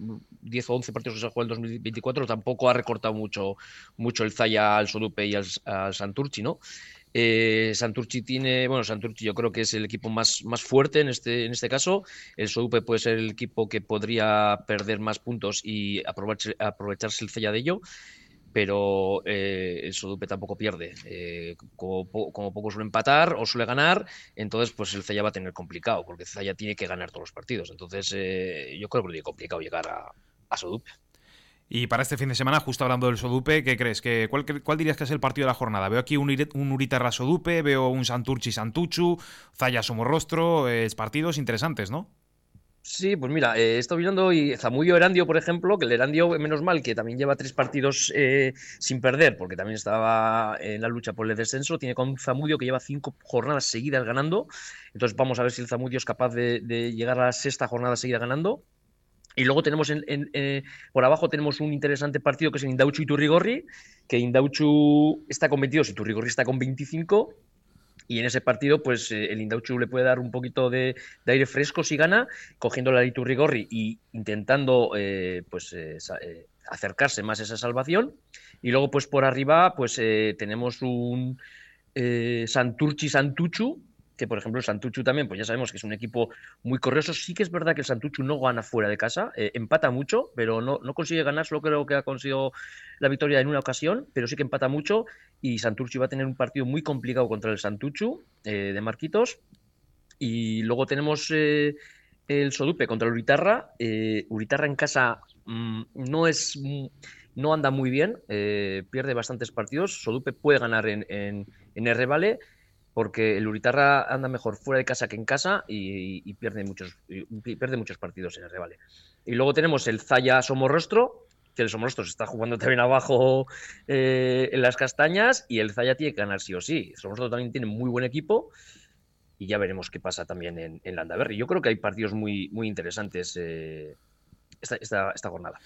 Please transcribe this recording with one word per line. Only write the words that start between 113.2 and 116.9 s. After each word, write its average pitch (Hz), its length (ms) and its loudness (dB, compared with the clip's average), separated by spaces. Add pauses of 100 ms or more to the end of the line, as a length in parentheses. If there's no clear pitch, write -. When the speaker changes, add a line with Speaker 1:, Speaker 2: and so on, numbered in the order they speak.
Speaker 1:
el 107 100 0
Uritarra 131 540 4
anda 131 260 -2
mejor 120 260 -4
fuera 135 220 -2
de 131 80 2
casa 123 240 -2
que 107 80 -8
en 110 80 -8
casa 185 420 0
y, 95 640 -8
y 101 40 -14
pierde 104 280 -6
muchos, 92 360 -10 (100)